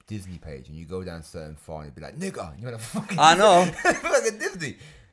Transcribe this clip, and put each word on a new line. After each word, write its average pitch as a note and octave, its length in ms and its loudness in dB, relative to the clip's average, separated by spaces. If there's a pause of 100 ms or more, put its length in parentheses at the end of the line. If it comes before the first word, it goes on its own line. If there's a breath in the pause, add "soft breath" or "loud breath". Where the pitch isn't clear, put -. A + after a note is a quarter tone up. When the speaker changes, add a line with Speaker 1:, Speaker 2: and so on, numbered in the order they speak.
Speaker 1:
Disney F#2+ 300 -12
page C#2+ 300 -16
and D2+ 100 -16
you E2 80 -16
go F#2 180 -10
down E2+ 200 -12
certain D#2 320 -16
far D#2 240 -16
and D2+ 80 -14
you'd C#2+ 80 -20
be D#2 60 -20
like, D2 180 -16
"Nigga," A#2 340 -10
and C2+ 80 -18
you're B2 120 -12
like, A2 80 -14
"Fucking - 360 -8
Speaker 2:
I D#3 180 8
know. F#3 300 8
Speaker 1:
<laughs> - 160 -6
fucking C#4+ 560 0
Disney." F#3 380 -8 (380 loud breath)